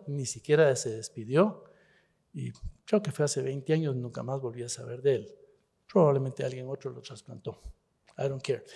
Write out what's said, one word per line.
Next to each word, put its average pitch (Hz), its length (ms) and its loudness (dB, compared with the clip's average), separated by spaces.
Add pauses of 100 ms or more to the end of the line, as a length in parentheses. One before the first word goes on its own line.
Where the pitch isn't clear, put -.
ni 143 180 -4
siquiera 147 520 4
se 123 140 -4
despidió 123 760 0 (680)
y 127 200 -8 (320)
creo 208 180 2
que 156 80 -2
fue 147 140 0
hace 139 180 0
veinte 135 300 -2
años, 156 240 2
nunca 120 260 -6
más 131 180 -4
volví 120 220 -6
a 117 60 -8
saber 120 340 -10
de 135 140 6
él. - 180 -8 (580)
Probablemente 139 520 4
alguien 127 240 -6
otro 135 240 -10
lo 123 80 -16
trasplantó. 113 600 -14 (560)
I 139 120 -2
don't 135 120 -4
care. 123 220 -2 (140)